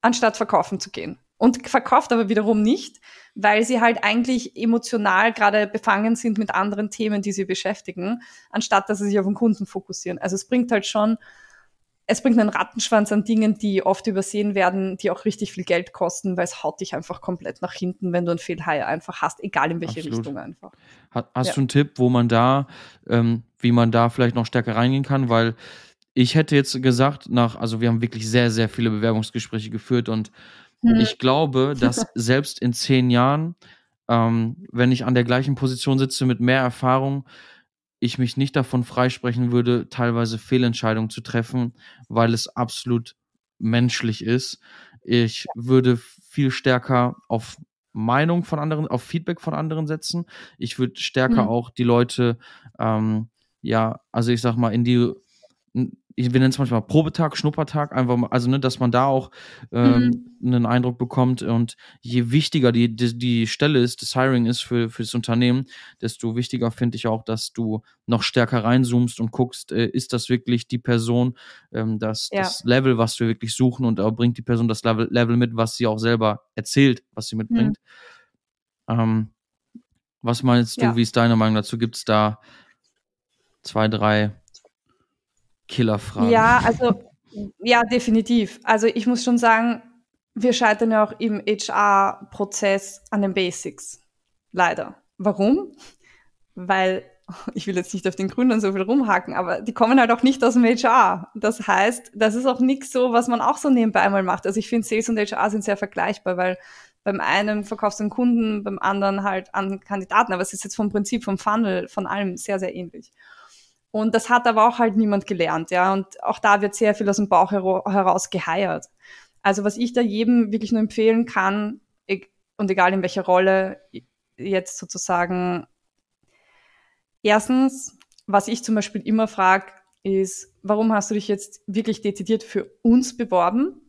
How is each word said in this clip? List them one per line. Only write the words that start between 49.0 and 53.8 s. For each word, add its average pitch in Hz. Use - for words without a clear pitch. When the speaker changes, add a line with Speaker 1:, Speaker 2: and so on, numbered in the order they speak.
Speaker 2:
Feedback 170
von 160
anderen 156
setzen. 160
Ich -
würde 127
stärker 127
Speaker 1:
Hm. 101
Speaker 2:
auch 117
die -
Leute, 120
ähm, 110
ja, 113